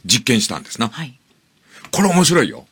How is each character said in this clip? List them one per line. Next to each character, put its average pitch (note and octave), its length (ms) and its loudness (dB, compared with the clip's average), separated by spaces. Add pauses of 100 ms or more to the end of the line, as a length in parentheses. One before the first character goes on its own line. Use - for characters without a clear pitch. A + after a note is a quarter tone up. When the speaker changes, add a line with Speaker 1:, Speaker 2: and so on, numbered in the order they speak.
Speaker 1:
実 G#2+ 200 0
験 A#2 160 2
し - 60 -4
た D2+ 120 -6
ん - 40 -12
で - 80 -20
す - 100 -12
な。 A2+ 80 -2
Speaker 2:
は D#3+ 160 -12
い。 B2+ 140 -18 (720)
Speaker 1:
こ E3+ 120 0
れ G3+ 60 4
面 F3+ 160 4
白 D#3 200 4
い - 40 -2
よ。 - 240 -14